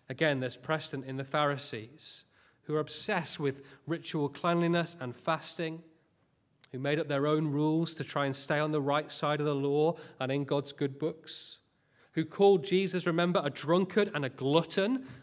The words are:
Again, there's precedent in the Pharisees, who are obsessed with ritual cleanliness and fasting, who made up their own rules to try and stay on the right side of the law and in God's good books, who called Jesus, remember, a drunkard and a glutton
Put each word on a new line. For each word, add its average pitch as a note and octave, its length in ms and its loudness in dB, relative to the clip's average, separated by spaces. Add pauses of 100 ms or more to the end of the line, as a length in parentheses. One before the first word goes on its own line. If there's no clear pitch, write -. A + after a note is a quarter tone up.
Again, C#3 320 0
there's B2+ 160 -6
precedent D3 500 -6
in C3+ 100 -8
the C3+ 60 -6
Pharisees, C#3 1040 -4 (380)
who D3+ 120 -6
are D3+ 60 0
obsessed D#3+ 580 -2
with C#3 240 -2 (240)
ritual D3 420 -2
cleanliness E3+ 720 0
and B2 160 -8
fasting, D#3+ 640 -4 (920)
who B2+ 80 -8
made C#3+ 180 0
up D#3+ 80 -2
their C#3+ 220 0
own D#3 240 4
rules D#3 420 2
to C3+ 100 -6
try C#3+ 220 -2
and C3+ 80 -2
stay D3 240 -2
on D3+ 140 0
the D3+ 100 0
right C#3+ 300 0
side D3+ 260 0
of D3 80 0
the D3+ 80 0
law C#3+ 400 2 (240)
and C3 140 -2
in C#3+ 100 0
God's C#3 300 -2
good C3+ 260 -4
books, - 640 -8 (540)
who D#3+ 100 0
called G3 400 6
Jesus, F#3 420 0
remember, F3 380 4
a C#3+ 60 0
drunkard F#3+ 640 2
and D3 120 -2
a B2+ 60 -2
glutton E3+ 760 2 (160)